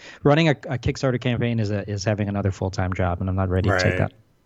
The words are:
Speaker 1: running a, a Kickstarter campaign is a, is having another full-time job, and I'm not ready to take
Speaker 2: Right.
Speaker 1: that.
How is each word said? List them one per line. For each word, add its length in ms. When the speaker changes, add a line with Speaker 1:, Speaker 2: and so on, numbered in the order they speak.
Speaker 1:
running 260
a, 20
a 260
Kickstarter 420
campaign 420
is 100
a, 180
is 140
having 240
another 240
full-time 400
job, 300
and 80
I'm 80
not 100
ready 220
to 80
take 140
Speaker 2:
Right. 60
Speaker 1:
that. 140